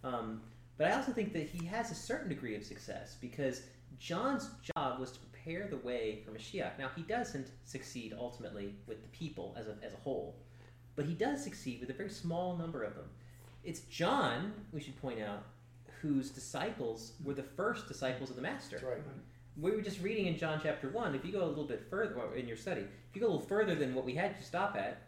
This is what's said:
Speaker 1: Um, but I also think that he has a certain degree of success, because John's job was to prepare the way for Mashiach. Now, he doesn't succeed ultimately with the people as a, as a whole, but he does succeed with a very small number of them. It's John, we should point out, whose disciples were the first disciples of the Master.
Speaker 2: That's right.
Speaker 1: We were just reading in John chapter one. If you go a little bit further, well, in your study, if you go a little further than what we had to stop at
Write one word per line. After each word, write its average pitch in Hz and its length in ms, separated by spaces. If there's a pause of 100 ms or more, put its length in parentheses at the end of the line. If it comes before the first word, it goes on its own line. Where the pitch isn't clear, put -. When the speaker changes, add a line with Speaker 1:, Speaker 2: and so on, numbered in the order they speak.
Speaker 1:
Um, 113 380 (380)
but 156 120
I 233 60
also 269 160
think 208 220
that 151 140
he 170 180
has 220 240
a 160 40
certain 262 340
degree 123 260
of 101 100
success, - 560
because 127 420 (360)
John's 240 500 (260)
job 131 240
was 127 140
to - 80
prepare 180 480
the 151 80
way 117 480
for 113 80
Mashiach. - 460
Now, 131 180
he 165 60
doesn't 196 460 (160)
succeed 113 540
ultimately 104 560 (120)
with 110 160
the - 60
people - 480
as 110 120
a, 107 140
as 107 100
a - 60
whole, - 360 (640)
but 147 80
he 165 100
does 269 300
succeed 127 340
with 123 120
a - 20
very 202 160
small 175 480
number 165 260
of 85 140
them. 73 80 (580)
It's - 200
John, 185 720 (180)
we 151 80
should 135 200
point 120 200
out, 104 240 (560)
whose 135 300
disciples 131 840 (100)
were 139 120
the 135 100
first - 420
disciples 127 440
of 127 60
the 123 60
Master. 262 340
Speaker 2:
That's 127 80
right. 135 180 (540)
Speaker 1:
We 160 140
were 214 120
just 196 200
reading 208 240
in 165 100
John 156 240
chapter 147 280
one. 196 260
If 131 100
you 180 60
go 196 140
a - 20
little 147 200
bit 117 220
further, 202 280
well, 117 160
in 123 160
your 113 80
study, 156 240
if - 340
you 196 60
go 233 80
a - 20
little - 160
further 196 300
than 131 180
what 127 100
we 127 100
had 196 220
to - 60
stop 196 320
at - 340